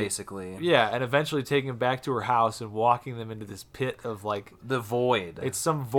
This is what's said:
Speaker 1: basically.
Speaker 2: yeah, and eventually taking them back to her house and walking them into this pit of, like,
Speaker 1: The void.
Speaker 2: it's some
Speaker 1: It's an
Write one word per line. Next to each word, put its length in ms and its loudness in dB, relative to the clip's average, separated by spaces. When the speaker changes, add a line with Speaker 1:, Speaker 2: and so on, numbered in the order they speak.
Speaker 1:
basically. 560 -6
Speaker 2:
yeah, 320 4
and 120 0
eventually 400 2
taking 240 0
them 100 -6
back 240 0
to 100 -2
her 100 -2
house 380 2
and 120 -8
walking 440 2
them 140 -8
into 160 -10
this 160 -12
pit 400 -6
of, 220 -6
like, 280 -4
Speaker 1:
The 160 0
void. 600 2
Speaker 2:
it's 180 -2
some 240 0
Speaker 1:
It's 40 -6
an 120 -10